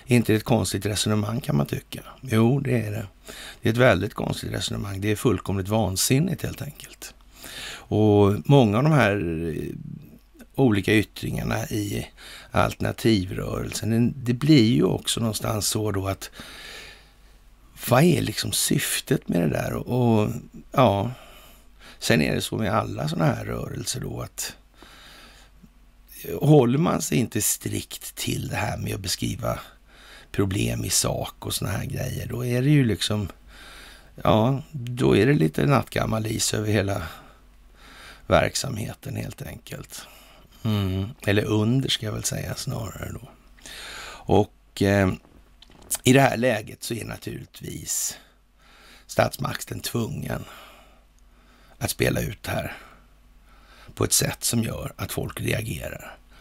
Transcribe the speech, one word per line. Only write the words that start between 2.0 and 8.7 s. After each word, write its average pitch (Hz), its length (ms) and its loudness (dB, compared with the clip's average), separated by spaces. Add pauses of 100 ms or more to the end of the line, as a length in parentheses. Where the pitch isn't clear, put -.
Jo, 117 400 2
det 123 260 -2
är 104 40 -6
det. 104 160 -6 (560)
Det 113 60 2
är 113 40 2
ett 113 60 0
väldigt 107 360 4
konstigt - 380 -4
resonemang. 107 480 -6
Det 107 100 0
är 107 60 2
fullkomligt 98 520 0
vansinnigt, 113 760 0
helt - 200 -6
enkelt. - 520 -16 (560)
Och 104 640 4 (100)
många 117 340 6